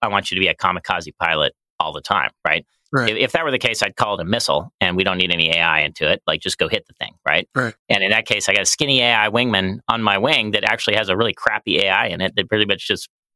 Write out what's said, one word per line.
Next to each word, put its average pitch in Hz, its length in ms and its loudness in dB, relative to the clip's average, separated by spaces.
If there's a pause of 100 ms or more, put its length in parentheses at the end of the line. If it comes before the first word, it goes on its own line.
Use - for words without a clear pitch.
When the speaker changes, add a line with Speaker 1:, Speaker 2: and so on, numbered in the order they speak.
Speaker 1:
"I 117 80 0
want 101 220 -2
you 92 60 -4
to 92 40 0
be 95 60 2
a 82 80 2
kamikaze 87 640 -2
pilot 80 340 0 (260)
all 78 140 -4
the 76 80 -10
time," 85 300 0 (160)
right? 80 180 0 (280)
Speaker 2:
Right. 123 180 0
Speaker 1:
If, 107 80 -2
if 127 140 0
that 165 120 0
were 147 60 -2
the 127 80 0
case, 113 240 0
I'd 101 140 -4
call 104 180 0
it 87 80 -6
a - 20 -4
missile 85 560 -2
and 90 160 2
we 95 80 2
don't 92 140 0
need 87 140 2
any 82 180 2
A 85 100 2
I 80 200 2
into 76 300 0
it. - 160 0
Like, 80 140 -2
just - 160 -6
go 85 120 0
hit 101 180 -4
the - 80 -20
thing, - 200 -10 (120)
right? 80 280 0
Speaker 2:
Right. 123 200 -2 (160)
Speaker 1:
And 101 120 2
in 98 80 2
that 110 160 0
case, 104 220 -2
I 98 60 2
got 98 80 2
a 92 40 0
skinny 139 340 0
A 120 120 2
I 107 160 2
wingman 104 600 0
on 117 140 0
my 101 160 2
wing 113 340 0
that 104 120 0
actually 107 320 0
has 107 140 0
a 92 60 2
really 110 180 0
crappy 104 460 0
A 98 100 2
I 107 160 2
in 87 160 -4
it - 140 -2
that 95 120 -2
pretty 107 160 2
much 98 220 -4
just - 220 -4 (280)